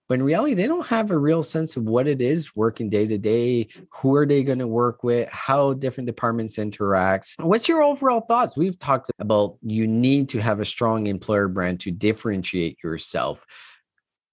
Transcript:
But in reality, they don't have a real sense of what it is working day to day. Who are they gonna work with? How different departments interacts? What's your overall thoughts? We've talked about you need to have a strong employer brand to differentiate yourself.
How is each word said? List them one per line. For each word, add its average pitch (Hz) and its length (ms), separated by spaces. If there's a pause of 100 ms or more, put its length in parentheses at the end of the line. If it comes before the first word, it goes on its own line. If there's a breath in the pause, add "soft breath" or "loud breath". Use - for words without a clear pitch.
But 127 80
in 127 80
reality, 202 320
they 180 100
don't 330 220
have 220 240
a 165 60
real 151 260
sense 160 340
of 117 60
what 120 240
it 135 140
is 147 340
working 110 340
day 104 160
to 107 140
day. 117 480 (300 loud breath)
Who 135 180
are 147 100
they 139 160
gonna 127 240
work 117 380
with? 120 260
How 139 440
different 131 340
departments 113 500
interacts? 98 840
What's 202 240
your 330 160
overall 269 380
thoughts? 233 360
We've 180 220
talked 131 400
about 104 420
you 110 240
need 131 440
to 117 100
have 107 200
a 101 60
strong 110 400
employer 101 420
brand 90 340
to 98 100
differentiate 92 920
yourself. 76 640 (880 loud breath)